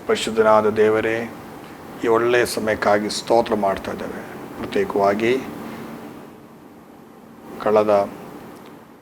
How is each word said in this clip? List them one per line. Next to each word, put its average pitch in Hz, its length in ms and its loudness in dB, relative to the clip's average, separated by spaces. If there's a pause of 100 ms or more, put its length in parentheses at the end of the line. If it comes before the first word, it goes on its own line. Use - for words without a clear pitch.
ಪರಿಶುದ್ಧನಾದ 110 600 4
ದೇವರೇ, 110 640 2 (720)
ಈ 123 40 -2
ಒಳ್ಳೆಯ 117 380 4
ಸಮಯಕ್ಕಾಗಿ 107 640 0
ಸ್ತೋತ್ರ 113 460 0
ಮಾಡ್ತಾ 98 360 -2
ಇದ್ದೇವೆ. - 340 -10 (320)
ಪ್ರತ್ಯೇಕವಾಗಿ 104 800 0 (2250)
ಕಳೆದ 104 480 2 (920)